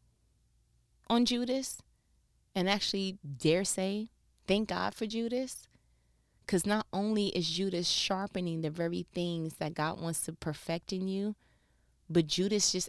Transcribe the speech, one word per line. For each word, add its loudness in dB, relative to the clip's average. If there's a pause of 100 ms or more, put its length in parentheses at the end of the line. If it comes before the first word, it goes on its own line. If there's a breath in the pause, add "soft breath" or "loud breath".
(1120)
on 6
Judas -2 (720)
and 2
actually 0 (180)
dare 4
say, -2 (380)
"Thank 2
God -2
for -4
Judas"? -4 (800)
'Cause 2
not 0
only 2
is 0
Judas 0
sharpening 0
the -2
very -2 (100)
things -2
that -4
God -2
wants -2
to -6
perfect -6
in -2
you, -2 (720)
but 4
Judas 2
just -2